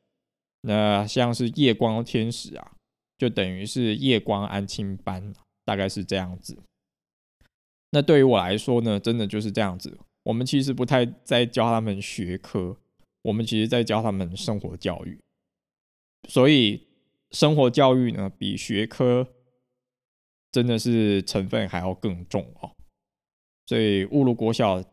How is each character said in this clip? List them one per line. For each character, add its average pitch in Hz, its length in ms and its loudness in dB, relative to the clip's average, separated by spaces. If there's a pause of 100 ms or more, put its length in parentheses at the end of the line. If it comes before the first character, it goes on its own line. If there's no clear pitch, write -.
(600)
那 104 440 2
像 120 260 0
是 117 180 -2
夜 127 260 2
光 113 280 0
天 117 280 -2
使 - 260 -12
啊， - 140 -20 (480)
就 123 100 0
等 101 180 -2
于 92 160 -8
是 110 340 -2
夜 131 220 2
光 101 260 -2
安 101 200 -4
亲 98 320 -6
班， 92 340 -10 (320)
大 104 120 -2
概 98 120 0
是 98 160 -6
这 98 120 -4
样 92 240 -4
子。 - 180 -16 (1300)
那 147 100 2
对 147 180 6
于 135 40 8
我 123 160 6
来 92 180 0
说 120 240 0
呢， 107 180 0
真 117 160 0
的 113 120 -2
就 107 120 -4
是 107 120 -4
这 110 100 -2
样 92 160 -2
子。 - 180 -14 (280)
我 113 100 -2
们 120 100 -2
其 135 200 0
实 135 100 -2
不 123 100 -4
太 123 220 2 (180)
在 120 220 2
教 117 200 0
他 117 140 2
们 104 220 -4
学 90 360 -6
科， 92 380 -6 (460)
我 113 100 -4
们 110 140 -2
其 110 160 0
实 110 60 0
在 120 160 0
教 110 180 0
他 110 100 0
们 92 240 -4
生 104 240 -4
活 87 160 -10
教 87 300 -6
育。 - 140 -14 (1080)
所 131 220 6
以 120 380 4 (420)
生 151 260 4
活 135 140 6
教 131 260 6
育 123 160 2
呢， 98 260 -4
比 101 200 -6
学 104 280 -2
科 123 420 0 (1200)
真 123 160 0
的 117 100 2
是 110 460 2
成 95 240 -4
分 107 220 -2
还 90 100 -6
要 92 140 -4
更 90 340 -6
重 98 180 -6 (140)
哦。 - 120 -16 (960)
所 117 120 -2
以 101 280 2
雾 139 180 2
鹿 123 100 4
国 113 180 -2
小 101 300 0 (120)